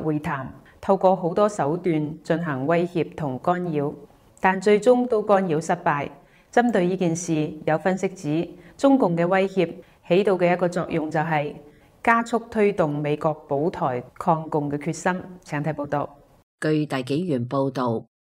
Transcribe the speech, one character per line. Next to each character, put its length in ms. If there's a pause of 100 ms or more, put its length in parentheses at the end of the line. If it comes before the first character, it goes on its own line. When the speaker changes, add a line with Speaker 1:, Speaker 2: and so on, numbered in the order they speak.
Speaker 1:
會 160
談， 340 (260)
透 160
過 200
好 180
多 160
手 260
段 460
進 240
行 220
威 180
脅 300
同 240
干 240
擾， 280 (480)
但 220
最 180
終 280
都 160
干 240
擾 120
失 140
敗。 340 (440)
針 200
對 160
呢 100
件 180
事， 360 (140)
有 140
分 180
析 120
指， 380 (300)
中 180
共 220
嘅 100
威 200
脅 260 (340)
起 160
到 100
嘅 200
一 40
個 120
作 220
用 180
就 120
係 340 (480)
加 200
速 140 (140)
推 220
動 260
美 180
國 160 (140)
保 240
台 320 (160)
抗 300
共 200
嘅 80
決 160
心。 260 (240)
請 200
睇 100
報 140
道。 300 (440)
Speaker 2:
據 240
大 140
紀 260
元 240
報 200
道， 360 (160)